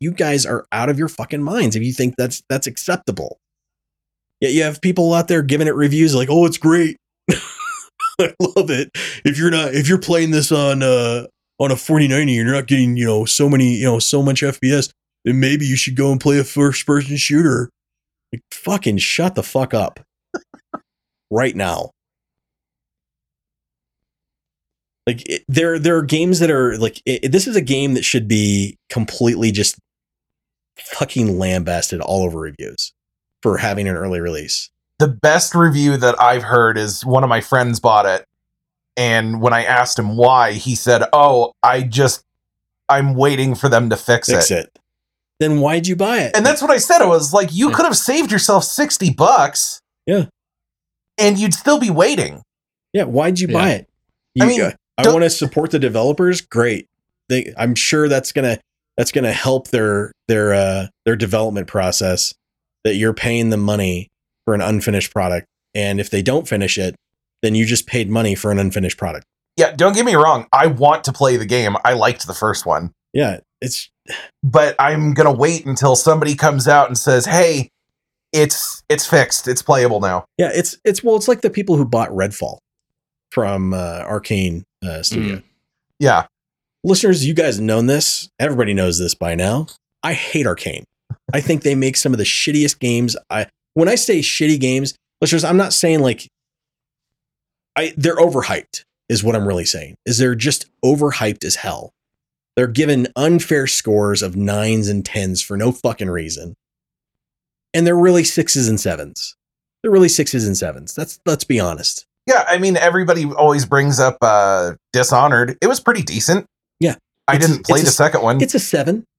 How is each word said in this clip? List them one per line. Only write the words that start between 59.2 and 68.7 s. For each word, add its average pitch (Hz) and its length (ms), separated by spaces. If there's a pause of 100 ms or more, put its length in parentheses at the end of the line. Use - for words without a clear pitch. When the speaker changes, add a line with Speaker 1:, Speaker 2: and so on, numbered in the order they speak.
Speaker 1:
help 131 340
their, 107 440 (160)
their, 104 280
uh, 95 320 (180)
their 113 100
development 104 520
process, 92 640 (500)
that 107 120
you're 110 180
paying 117 380
them 107 80
money 101 480 (380)
for 110 100
an 101 60
unfinished 101 500
product. 90 340 (300)
And 101 240
if 98 100
they 98 140
don't 143 240
finish 98 320
it, 92 160 (480)
then 110 100
you 110 120
just 117 200
paid 113 240
money 110 240
for 104 160
an 101 100
unfinished 95 380